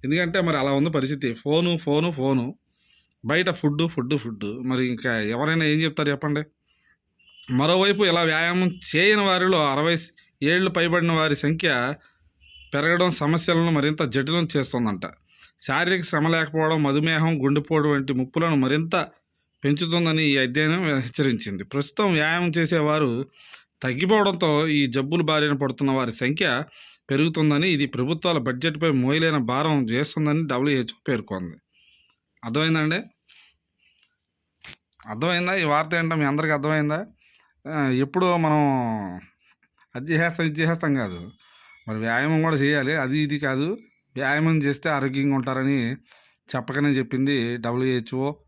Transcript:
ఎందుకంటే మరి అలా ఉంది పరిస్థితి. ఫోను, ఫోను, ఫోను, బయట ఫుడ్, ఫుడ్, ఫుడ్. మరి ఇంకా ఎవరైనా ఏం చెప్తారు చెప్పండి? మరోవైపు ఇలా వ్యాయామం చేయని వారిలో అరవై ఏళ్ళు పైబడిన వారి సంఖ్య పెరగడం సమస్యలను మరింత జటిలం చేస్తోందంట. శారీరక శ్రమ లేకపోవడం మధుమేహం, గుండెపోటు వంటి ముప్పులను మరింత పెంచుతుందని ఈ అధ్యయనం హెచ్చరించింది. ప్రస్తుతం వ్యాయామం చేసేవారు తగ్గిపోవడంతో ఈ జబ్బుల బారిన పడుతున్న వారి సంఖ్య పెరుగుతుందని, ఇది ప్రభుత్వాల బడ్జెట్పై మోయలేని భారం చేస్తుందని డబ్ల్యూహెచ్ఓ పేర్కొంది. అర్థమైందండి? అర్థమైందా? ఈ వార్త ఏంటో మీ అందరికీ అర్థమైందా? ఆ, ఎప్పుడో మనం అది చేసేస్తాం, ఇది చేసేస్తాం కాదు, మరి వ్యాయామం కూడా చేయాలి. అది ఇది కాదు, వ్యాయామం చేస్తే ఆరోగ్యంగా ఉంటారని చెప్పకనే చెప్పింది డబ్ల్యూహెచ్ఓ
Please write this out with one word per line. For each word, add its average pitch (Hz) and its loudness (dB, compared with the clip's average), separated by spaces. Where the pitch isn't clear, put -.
ఎందుకంటే 170 0
మరి 160 2
అలా 139 0
ఉంది 139 2
పరిస్థితి. 135 -2
ఫోను, 165 0
ఫోను, 160 0
ఫోను, 135 -2
బయట 175 0
ఫుడ్, 156 0
ఫుడ్, 143 -2
ఫుడ్. 107 -8
మరి 127 -2
ఇంకా 117 -2
ఎవరైనా 147 0
ఏం 151 2
చెప్తారు 156 0
చెప్పండి? 147 -2
మరోవైపు 185 4
ఇలా 170 4
వ్యాయామం 170 0
చేయని 208 4
వారిలో 185 2
అరవై 151 2
ఏళ్ళు 180 2
పైబడిన 170 2
వారి 156 2
సంఖ్య 147 0
పెరగడం 170 2
సమస్యలను 165 0
మరింత 151 0
జటిలం 147 -2
చేస్తోందంట. 120 -2
శారీరక 175 0
శ్రమ 160 0
లేకపోవడం 160 0
మధుమేహం, 151 2
గుండెపోటు 147 2
వంటి 139 0
ముప్పులను 143 0
మరింత 151 0
పెంచుతుందని 160 2
ఈ 143 4
అధ్యయనం 151 0
హెచ్చరించింది. 117 -2
ప్రస్తుతం 143 -2
వ్యాయామం 165 0
చేసేవారు 151 0
తగ్గిపోవడంతో 165 2
ఈ 143 2
జబ్బుల 143 0
బారిన 151 2
పడుతున్న 135 0
వారి 131 0
సంఖ్య 139 -2
పెరుగుతుందని, 151 2
ఇది 143 0
ప్రభుత్వాల 156 -2
బడ్జెట్పై 147 -2
మోయలేని 147 2
భారం 131 0
చేస్తుందని 151 0
డబ్ల్యూహెచ్ఓ 131 0
పేర్కొంది. 95 -6
అర్థమైందండి? 156 0
అర్థమైందా? 175 -2
ఈ 180 0
వార్త 156 0
ఏంటో 165 0
మీ 151 0
అందరికీ 151 0
అర్థమైందా? 151 0
ఆ, 143 0
ఎప్పుడో 180 2
మనం 151 4
అది 143 -6
చేసేస్తాం, 165 0
ఇది 151 -4
చేసేస్తాం 165 0
కాదు, 98 -4
మరి 110 -4
వ్యాయామం 131 0
కూడా 160 2
చేయాలి. 143 2
అది 135 -2
ఇది 147 -2
కాదు, 147 -2
వ్యాయామం 151 0
చేస్తే 143 -2
ఆరోగ్యంగా 139 0
ఉంటారని 131 -2
చెప్పకనే 139 -2
చెప్పింది 131 0
డబ్ల్యూహెచ్ఓ 127 -2